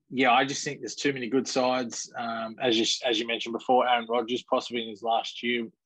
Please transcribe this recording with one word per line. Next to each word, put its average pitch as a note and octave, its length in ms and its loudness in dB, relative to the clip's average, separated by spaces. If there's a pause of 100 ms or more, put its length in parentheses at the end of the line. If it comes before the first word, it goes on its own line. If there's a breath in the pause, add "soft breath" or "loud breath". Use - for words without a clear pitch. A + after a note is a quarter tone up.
(120)
yeah, B2+ 200 4
I C3 120 6
just C3+ 200 -4
think C#3+ 160 -8
there's A#2 160 -10
too C#3+ 160 0
many B2+ 160 -6
good B2+ 180 2
sides. B2+ 720 -2
Um, A2+ 420 -6
as A#2 160 4
you, A2+ 80 4 (240)
as A2 120 2
you A#2 80 -4
mentioned A#2 240 -2
before, B2 360 2
Aaron A#2+ 220 2
Rodgers A#2+ 320 0
possibly B2 400 -2
in A2+ 60 -8
his G#2+ 160 -10
last A2+ 360 -2
year, A#2+ 280 -2 (180)